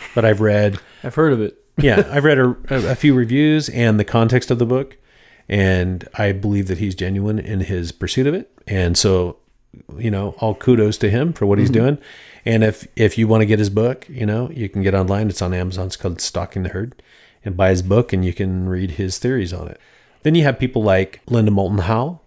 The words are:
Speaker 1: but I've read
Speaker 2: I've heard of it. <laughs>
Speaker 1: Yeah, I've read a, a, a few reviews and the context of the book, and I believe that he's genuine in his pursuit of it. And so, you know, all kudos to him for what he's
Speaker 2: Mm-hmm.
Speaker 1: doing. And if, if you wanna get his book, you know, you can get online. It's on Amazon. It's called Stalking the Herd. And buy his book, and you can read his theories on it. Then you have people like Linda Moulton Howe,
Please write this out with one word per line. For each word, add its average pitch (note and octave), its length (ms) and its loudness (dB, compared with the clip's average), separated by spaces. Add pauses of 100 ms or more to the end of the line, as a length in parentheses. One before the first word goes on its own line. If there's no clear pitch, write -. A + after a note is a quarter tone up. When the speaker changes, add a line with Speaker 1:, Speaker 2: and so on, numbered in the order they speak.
(140)
Speaker 1:
but A#2 100 0
I've G#2+ 160 4
read G#2 400 2 (240)
Speaker 2:
I've B2+ 120 -10
heard D#3 180 2
of A2+ 80 0
it. - 220 -6
<laughs> - 180 -20
Speaker 1:
Yeah, A2+ 300 4
I've C#3+ 140 2
read D3 120 6
a, B2+ 120 4 (200)
a, C3 220 0
a B2 40 -2
few C#3+ 200 4
reviews C#3+ 540 2
and A2+ 300 2
the G#2 60 2
context A#2+ 460 2
of A#2+ 80 0
the A#2+ 60 2
book, C3 320 -2 (520)
and F#2 680 0
I G2+ 160 0
believe G2+ 360 -2
that F#2 100 -4
he's F#2+ 180 -4
genuine G2 440 -4
in G2 220 -4
his F2 300 -4
pursuit - 360 -2
of D3+ 60 0
it. - 180 -8 (160)
And F#2 300 0
so, F2+ 400 0 (600)
you A2 140 -4
know, G2+ 280 -6
all A2 140 -2
kudos G#2+ 460 2
to G#2+ 100 0
him C#3 240 -2
for - 120 -4
what G2+ 140 2
he's B2 120 2
Speaker 2:
Mm-hmm. A2+ 100 4
Speaker 1:
doing. C#3+ 160 0 (480)
And A2+ 180 2
if, - 320 -2
if G#2+ 220 0
you A2+ 100 2
wanna A2 180 4
get G#2+ 120 2
his G#2 120 0
book, A2 400 -2
you A#2+ 160 -6
know, A2 280 -2
you A#2 160 -8
can G2 140 -4
get F#2+ 100 2
online. G2 360 0
It's F#2 120 -6
on F#2 120 -2
Amazon. F#2 340 -4
It's F#2 80 -10
called F2 260 -6
Stalking F2+ 420 -6
the F2 60 -4
Herd. A2+ 320 -10 (420)
And F#2 140 -8
buy F#2+ 120 4
his F#2 120 2
book, G2+ 320 0
and F#2 100 0
you F2+ 100 -2
can F#2 360 -4
read F#2 220 -4
his F#2+ 260 -6
theories A#2+ 360 -2
on E2 140 -10
it. D#2 120 -16 (440)
Then D#3 120 2
you E3 80 4
have C3+ 160 2
people B2+ 240 -2
like F#2+ 440 2
Linda A2 240 2
Moulton G2 280 0
Howe, A#2 480 -2